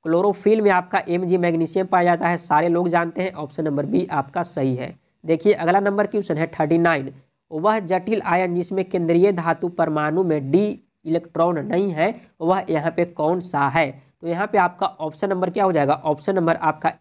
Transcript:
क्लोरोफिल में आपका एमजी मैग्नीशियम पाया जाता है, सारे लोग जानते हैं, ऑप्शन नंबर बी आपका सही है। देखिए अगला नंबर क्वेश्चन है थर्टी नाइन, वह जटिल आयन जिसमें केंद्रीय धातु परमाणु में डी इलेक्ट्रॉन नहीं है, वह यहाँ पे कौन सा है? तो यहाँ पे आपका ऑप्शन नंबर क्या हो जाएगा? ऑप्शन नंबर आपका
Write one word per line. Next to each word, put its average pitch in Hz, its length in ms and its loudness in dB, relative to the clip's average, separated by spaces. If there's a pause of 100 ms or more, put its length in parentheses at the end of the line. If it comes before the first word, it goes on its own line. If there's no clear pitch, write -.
क्लोरोफिल 196 560 2
में 202 100 4
आपका 180 380 0
एमजी 180 300 0
मैग्नीशियम 175 480 0
पाया 180 180 2
जाता 175 220 2
है, 175 120 0
सारे 165 300 2
लोग 175 200 2
जानते 170 320 0
हैं, 185 120 -4
ऑप्शन 156 300 -8
नंबर 147 220 -2
बी 175 260 0
आपका 175 340 -4
सही 135 300 -2
है। 127 180 -10 (300)
देखिए 165 320 2
अगला 170 240 2
नंबर 202 280 0
क्वेश्चन 196 300 -4
है 160 120 -2
थर्टी 160 300 0
नाइन, 151 320 0 (400)
वह 202 300 0
जटिल 185 420 -2
आयन 180 320 0
जिसमें 185 300 -2
केंद्रीय 175 480 2
धातु 170 360 -2
परमाणु 156 540 -2
में 147 280 0
डी 190 120 4 (420)
इलेक्ट्रॉन 165 560 -2
नहीं 190 300 -2
है, 160 220 0 (280)
वह 180 280 0
यहाँ 160 220 0
पे 170 160 0
कौन 170 340 -2
सा 143 280 -2
है? 147 220 0 (300)
तो 165 60 -8
यहाँ 175 200 -4
पे 214 100 0
आपका 180 300 0
ऑप्शन 160 420 -6
नंबर 185 200 -2
क्या 196 140 -2
हो 190 80 2
जाएगा? 147 240 2
ऑप्शन 151 400 -2
नंबर 165 220 2
आपका 156 440 -2